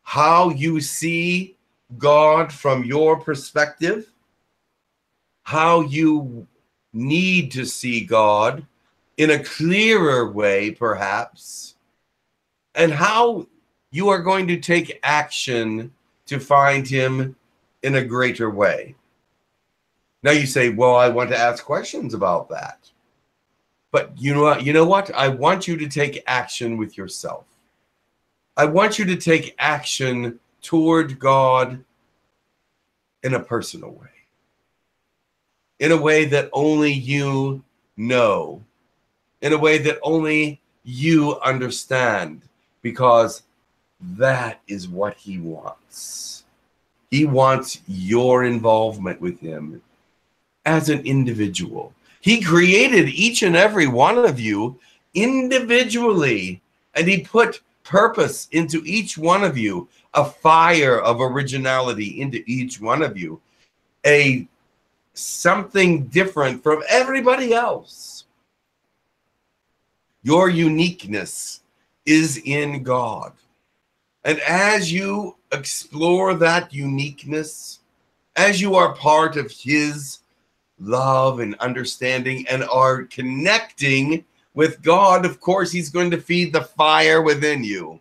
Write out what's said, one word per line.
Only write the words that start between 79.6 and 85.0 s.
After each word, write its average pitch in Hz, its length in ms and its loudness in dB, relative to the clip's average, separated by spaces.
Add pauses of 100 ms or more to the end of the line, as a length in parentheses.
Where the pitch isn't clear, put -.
love 131 600 0
and 104 160 -6
understanding 127 920 -4
and 131 160 -2
are 131 380 2
connecting 139 1200 -2 (280)
with 151 280 0
God, 180 440 4